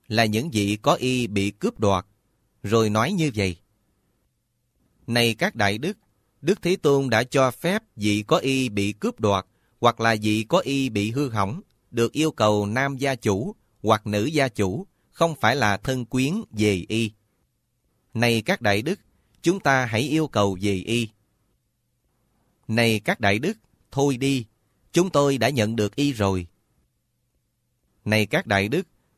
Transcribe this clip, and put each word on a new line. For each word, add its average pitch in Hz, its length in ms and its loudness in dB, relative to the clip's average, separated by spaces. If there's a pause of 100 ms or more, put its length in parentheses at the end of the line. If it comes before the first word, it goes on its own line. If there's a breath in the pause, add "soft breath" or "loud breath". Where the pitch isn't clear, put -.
là 110 180 2
những 113 260 -2
vị 104 300 0
có 151 120 2
y 127 340 -2
bị 98 240 0
cướp 214 280 -4
đoạt, 98 260 0 (580)
rồi 110 260 2
nói 110 220 0
như 160 240 -2
vậy: 95 220 -2 (1500)
"Này 117 280 0
các 190 200 -4
đại 104 220 0
đức, 165 200 -6 (440)
Đức 170 200 -2
Thế 175 140 0
Tôn 139 340 2
đã 113 140 2
cho 131 280 2
phép 185 320 -4 (120)
vị 104 320 0
có 165 100 4
y 131 320 0
bị 101 240 -2
cướp - 260 -6
đoạt 101 260 0 (360)
hoặc 117 180 2
là 113 220 2
vị 107 280 0
có 170 100 2
y 135 300 -2
bị 107 220 -2
hư 135 180 -2
hỏng, 110 320 -4 (300)
được 117 200 0
yêu 156 200 0
cầu 104 340 2
nam 131 320 -2
gia 135 180 -4
chủ 135 400 -2 (280)
hoặc 107 240 0
nữ 104 180 0
gia 143 220 0
chủ, 110 400 -4 (240)
không 170 240 0
phải 117 200 2
là 104 220 2
thân 131 280 -4
quyến 131 280 0 (180)
về 104 360 0
y. 110 240 -2 (1040)
Này 117 280 2
các 190 200 -4
đại 104 200 2
đức, 151 180 -4 (420)
chúng 190 180 0
ta 135 260 2
hãy 113 160 -2
yêu 151 260 0
cầu 101 340 0
về 101 120 0
y." 110 340 -2 (1600)
"Này 113 320 2
các 185 200 -4
đại 104 200 2
đức, 196 180 -4 (340)
thôi 139 260 0
đi, 135 280 -2 (460)
chúng 180 180 2
tôi 139 280 2
đã 113 120 2
nhận 113 260 0
được 104 200 0
y 143 180 0
rồi." 98 340 -2 (1600)
"Này 107 200 2
các 160 220 -4
đại 101 200 2
đức, 156 200 -4 (300)